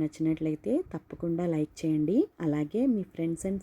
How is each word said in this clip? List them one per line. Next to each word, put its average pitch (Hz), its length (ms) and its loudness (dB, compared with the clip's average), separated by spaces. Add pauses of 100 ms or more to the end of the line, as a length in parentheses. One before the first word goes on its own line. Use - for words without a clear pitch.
నచ్చినట్లయితే 156 680 0 (220)
తప్పకుండా 170 500 -4 (100)
లైక్ 151 260 0
చేయండి. 156 360 2 (300)
అలాగే 151 360 0 (120)
మీ 208 80 0 (120)
friends 165 360 -4
and 190 140 -2